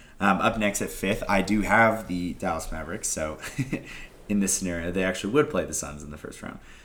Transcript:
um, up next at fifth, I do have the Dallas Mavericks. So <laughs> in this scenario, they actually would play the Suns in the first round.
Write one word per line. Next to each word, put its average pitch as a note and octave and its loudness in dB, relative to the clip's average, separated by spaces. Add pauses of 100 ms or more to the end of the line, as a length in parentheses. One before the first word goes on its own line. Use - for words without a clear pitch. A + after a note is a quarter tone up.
(200)
um, G2 4
up A2 2
next G#2 0
at F#2 -4
fifth, G2+ -2
I G2 4
do G#2 2
have A2 6
the F2 -2
Dallas E2 -4
Mavericks. D#2+ -6
So D#2 -4 (440)
<laughs> - -16
in G2+ 4
this F#2+ 2
scenario, F2 -2
they F#2 2
actually F#2+ 0
would D3 4
play F2 2
the D#2 -8
Suns D2 -6
in D2 -12
the D2+ -10
first - -12
round. - -12 (260)